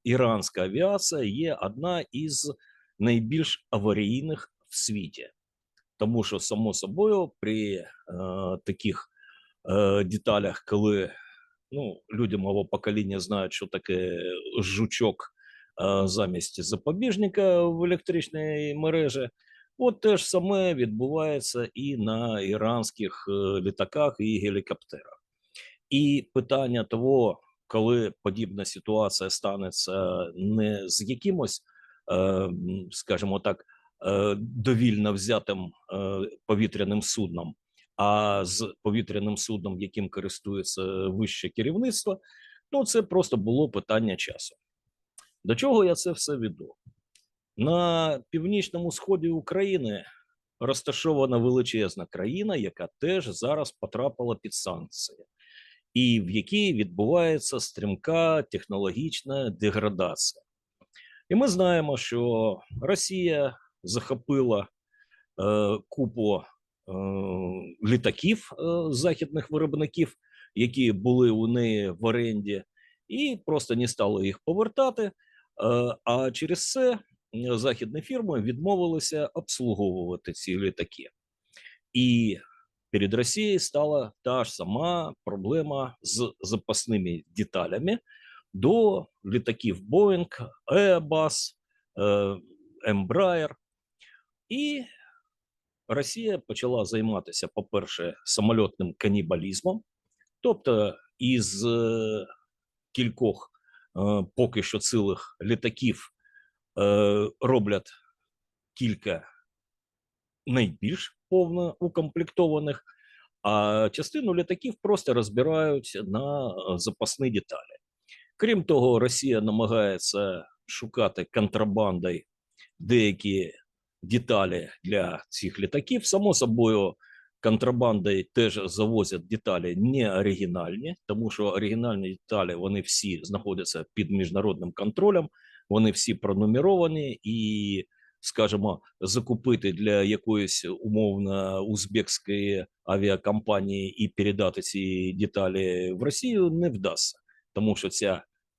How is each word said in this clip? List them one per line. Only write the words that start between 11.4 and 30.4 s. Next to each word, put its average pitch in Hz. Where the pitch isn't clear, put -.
ну, 131
люди 107
мого 98
покоління 101
знають, 95
що -
таке 90
жучок, 101
е, 98
замість 92
запобіжника 185
в 170
електричній 156
мережі, 151
от 247
те 214
ж -
саме 185
відбувається 127
і 135
на 110
іранських, 107
е, 98
літаках 98
і 107
гелікоптерах. 98
І 143
питання 127
того, 120
коли 113
подібна 101
ситуація 98
станеться 92
не 104